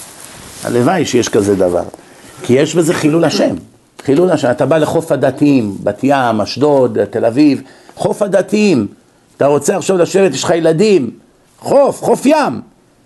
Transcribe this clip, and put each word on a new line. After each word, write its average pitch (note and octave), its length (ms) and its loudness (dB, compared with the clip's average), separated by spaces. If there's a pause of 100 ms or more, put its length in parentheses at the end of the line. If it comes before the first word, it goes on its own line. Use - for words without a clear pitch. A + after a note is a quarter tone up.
(640)
הלוואי B2 420 0
שיש A#2 220 0
כזה G2+ 280 2
דבר. F2+ 260 0 (600)
כי B2 100 -2
יש C#3+ 220 2
בזה E3+ 200 0
חילול E3 300 0
השם. C3+ 300 0 (500)
חילול E3+ 260 2
השם. C#3 200 0
אתה B2+ 160 0
בא D#3 120 2
לחוף D#3+ 340 -2
הדתיים, C3 720 0
בת G2+ 200 -4
ים, B2 380 0
אשדוד, A#2+ 640 0
תל A2 200 -4
אביב, C3 380 2 (340)
חוף G#3 260 -4
הדתיים. G3 640 0 (500)
אתה C3+ 100 0
רוצה D3 300 0
עכשיו F#3 200 -2
לשבת, F3 380 2
יש C3 100 -6
לך - 60 -2
ילדים. E3 600 2 (480)
חוף, - 440 0
חוף - 240 -2
ים. B3+ 340 0 (460)